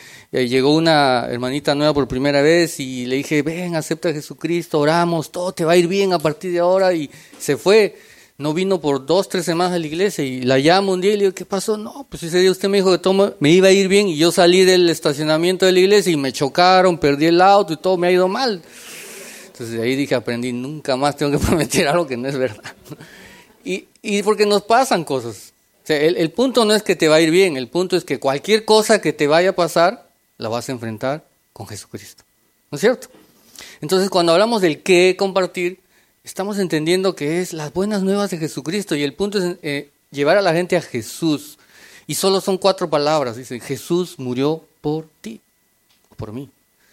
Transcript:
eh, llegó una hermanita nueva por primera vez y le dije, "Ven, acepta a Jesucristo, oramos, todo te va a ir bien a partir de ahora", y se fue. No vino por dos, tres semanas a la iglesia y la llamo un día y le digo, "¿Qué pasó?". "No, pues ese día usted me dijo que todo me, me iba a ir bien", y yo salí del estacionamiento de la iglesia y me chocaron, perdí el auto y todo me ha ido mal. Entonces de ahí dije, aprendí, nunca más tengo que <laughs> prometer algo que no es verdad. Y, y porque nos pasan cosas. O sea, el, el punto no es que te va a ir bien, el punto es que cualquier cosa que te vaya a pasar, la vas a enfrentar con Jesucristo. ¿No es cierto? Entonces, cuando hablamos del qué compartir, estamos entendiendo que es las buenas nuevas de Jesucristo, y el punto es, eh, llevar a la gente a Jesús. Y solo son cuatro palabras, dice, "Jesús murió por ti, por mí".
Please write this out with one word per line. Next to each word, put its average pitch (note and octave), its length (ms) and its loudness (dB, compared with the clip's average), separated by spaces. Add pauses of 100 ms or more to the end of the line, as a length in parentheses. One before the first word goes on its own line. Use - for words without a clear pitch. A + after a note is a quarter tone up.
(320)
eh, B2+ 160 -2
llegó C3 260 2
una C#3+ 560 2
hermanita B2+ 460 -4
nueva D3+ 180 0
por C#3 140 0
primera C#3 340 0
vez D#3+ 380 2
y C3 260 -8
le B2+ 120 -4
dije, C#3+ 260 -2
"Ven, E3+ 320 -6
acepta D#3+ 340 -4
a D#3 40 -4
Jesucristo, D#3+ 680 -6
oramos, E3 520 0
todo F3+ 200 -6
te E3+ 140 -4
va E3 80 2
a F3 40 6
ir F3 100 4
bien F#3+ 260 0
a E3+ 60 0
partir D#3 320 -4
de F3 80 -2
ahora", F#3 340 2
y D3+ 180 -4 (260)
se C#3 200 -2
fue. G3 420 2 (400)
No D3+ 140 -4
vino F#3+ 280 -2
por C#3 240 -2
dos, E3+ 240 0
tres F3+ 160 -4
semanas F3+ 280 -2
a F3+ 60 -2
la D#3+ 60 -6
iglesia E3+ 380 -4
y B2+ 180 -6
la B2+ 160 2
llamo F#3 360 2
un F3+ 80 -4
día G3 100 2
y G#3+ 60 0
le G3+ 80 0
digo, F#3+ 100 0
"¿Qué F3+ 100 -14
pasó?". G#3+ 320 -4
"No, A#3 320 -14
pues - 140 -14
ese E3+ 160 0
día F#3 100 4
usted F#3 200 -2
me G3+ 80 2
dijo F#3+ 140 4
que F3 60 4
todo F#3+ 160 0
me, G3 260 2
me C#3+ 120 4
iba F#3 160 6
a F#3+ 40 8
ir G3 160 4
bien", G3+ 200 4
y D#3 100 -4
yo E3 140 2
salí F#3 340 6
del F3+ 240 4
estacionamiento D#3 760 0
de F#3 60 4
la F3+ 60 4
iglesia F#3+ 320 4
y D#3+ 60 0
me C3+ 160 -4
chocaron, F3+ 640 2
perdí D3 300 2
el E3+ 140 4
auto G3 320 4
y D3 40 -6
todo F#3 200 -2
me F3 100 0
ha F3+ 40 2
ido F#3 160 2
mal. G#3+ 360 -4 (800)
Entonces A2+ 320 -12
de A2+ 60 -4
ahí B2+ 120 0
dije, C#3 200 -2
aprendí, A#2+ 380 -4
nunca C3+ 420 -6
más C#3+ 220 -2
tengo C#3+ 200 -2
que - 0 -
<laughs> - 80 -2
prometer D#3+ 420 0
algo D#3+ 200 0
que B2+ 100 -8
no B2+ 120 -6
es C#3 80 -6
verdad. B2 360 -6 (920)
Y, F#3 220 -8 (160)
y G3+ 220 -2
porque G#3 220 2
nos G3+ 180 0
pasan A3+ 400 2
cosas. A#2+ 500 -8 (300)
O - 60 -20
sea, D3+ 120 2
el, E3 140 2
el E3 160 -2
punto B3 320 0
no G#3+ 100 2
es G#3 80 2
que G3 140 -2
te D#3 140 2
va D3+ 60 6
a D#3+ 60 6
ir D#3+ 100 2
bien, F3 260 2
el B2 100 -8
punto F3+ 300 -2
es E3 80 -4
que C3 140 -4
cualquier E3+ 440 0
cosa G#3+ 380 4
que D#3 100 0
te D3 160 0
vaya E3+ 220 4
a F#3+ 60 -2
pasar, F3 520 0 (300)
la A2+ 100 -10
vas A#2 220 -8
a - 20 -6
enfrentar A#2+ 540 -8 (260)
con - 160 -20
Jesucristo. - 560 -18 (480)
¿No D3 60 -12
es C3+ 40 -6
cierto? A3+ 280 0 (720)
Entonces, F#3 280 0
cuando E3+ 220 2
hablamos G#3+ 300 2
del D#3 200 0
qué F#3 380 4
compartir, F#3 640 -2 (420)
estamos G3+ 360 -8
entendiendo F3 560 0
que D#3 260 -4
es F3 120 -8
las D3+ 200 -10
buenas G3 300 -2
nuevas G3 260 0
de F3+ 80 -8
Jesucristo, D#3 580 -6
y C#3+ 80 -2
el C#3 100 -4
punto G3+ 260 -4
es, F3+ 220 -4
eh, C#3+ 280 -8 (220)
llevar C#3+ 260 2
a G3+ 40 2
la F3+ 120 2
gente F3 240 0
a D#3 40 0
Jesús. - 760 -6 (500)
Y D3+ 80 -8
solo G3 240 0
son F#3+ 200 -2
cuatro F#3+ 300 0
palabras, D3 460 0
dice, B2 240 -12
"Jesús E3+ 600 -6
murió C3+ 440 -4 (160)
por D#3 280 -6 (140)
ti, A3 200 -16 (720)
por G#2+ 160 -14
mí". B2+ 180 -14 (440)